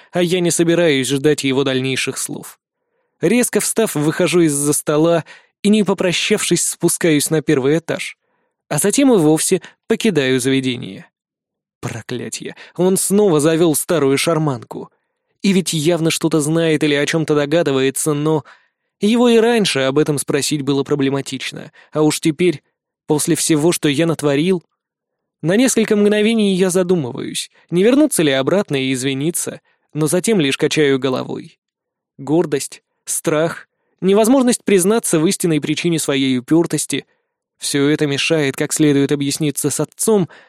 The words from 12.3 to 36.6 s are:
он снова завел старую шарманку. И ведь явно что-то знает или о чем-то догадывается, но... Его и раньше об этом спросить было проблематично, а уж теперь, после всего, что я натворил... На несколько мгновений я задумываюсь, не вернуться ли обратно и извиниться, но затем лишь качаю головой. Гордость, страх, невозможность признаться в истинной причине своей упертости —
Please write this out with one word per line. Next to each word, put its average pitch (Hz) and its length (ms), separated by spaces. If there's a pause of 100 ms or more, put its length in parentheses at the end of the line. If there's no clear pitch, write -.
он 185 200
снова 190 420
завел 160 360
старую 139 440
шарманку. 143 720 (520)
И 196 100
ведь 180 200
явно 160 380
что-то 160 300
знает 160 420
или 147 120
о 143 120
чем-то 156 280
догадывается, 143 800
но... 151 300 (560)
Его 240 280
и 233 100
раньше 220 420
об 135 180
этом 151 200
спросить 143 440
было 139 200
проблематично, 135 880 (200)
а 151 100
уж 151 180
теперь, 165 420 (440)
после 156 280
всего, 160 380
что - 160
я 147 180
натворил... 156 560 (800)
На 170 140
несколько 233 400
мгновений 208 580
я 185 160
задумываюсь, 175 800 (200)
не 175 120
вернуться 262 400
ли 147 100
обратно 143 440
и 131 160
извиниться, 135 680 (320)
но 151 140
затем 185 340
лишь 135 160
качаю 143 420
головой. 127 600 (580)
Гордость, 147 680 (220)
страх, 160 640 (320)
невозможность 226 640
признаться 196 540
в 156 80
истинной 170 340
причине 156 380
своей 135 400
упертости — 156 680 (520)